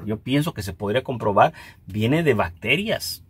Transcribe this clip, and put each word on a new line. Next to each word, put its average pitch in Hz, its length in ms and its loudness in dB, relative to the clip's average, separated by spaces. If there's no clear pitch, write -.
yo 107 140 -4
pienso 147 340 0
que 110 80 -8
se 90 100 -6
podría 104 320 -2
comprobar, 113 480 2
viene 117 360 0
de 143 120 4
bacterias. 107 960 -2